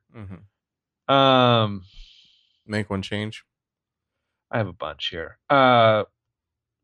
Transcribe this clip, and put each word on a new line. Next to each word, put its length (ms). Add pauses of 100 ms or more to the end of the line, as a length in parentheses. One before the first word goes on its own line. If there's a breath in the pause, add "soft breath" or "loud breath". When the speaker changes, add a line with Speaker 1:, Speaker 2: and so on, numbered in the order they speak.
(160)
Speaker 1:
Mm-hmm. 960
Speaker 2:
Um, 720 (800 soft breath)
Speaker 1:
Make 240
one 120
change. 420 (1080)
Speaker 2:
I 80
have 120
a 40
bunch 360
here. 280 (120)
Uh, 560 (800)